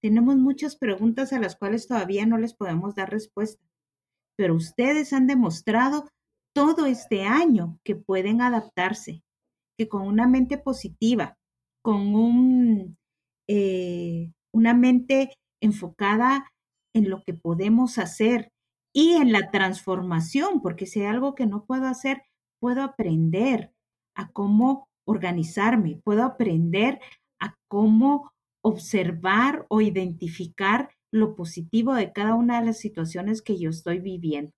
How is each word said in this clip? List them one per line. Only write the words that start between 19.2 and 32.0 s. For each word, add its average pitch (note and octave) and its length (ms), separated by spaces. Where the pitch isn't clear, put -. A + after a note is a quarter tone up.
la G3 200
transformación, F#3+ 1080
porque F3 240
si - 140
hay G3+ 80
algo B3+ 260
que C4+ 120
no G#3 200
puedo C4 220
hacer, C4+ 360
puedo B3 240
aprender G3 880
a - 160
cómo G#3+ 560
organizarme, F#3 960
puedo G#3+ 200
aprender G#3 760
a - 140
cómo A3 600
observar G3+ 1040
o G#3+ 100
identificar F#3+ 1120
lo G#3+ 220
positivo F#3 580
de A3+ 180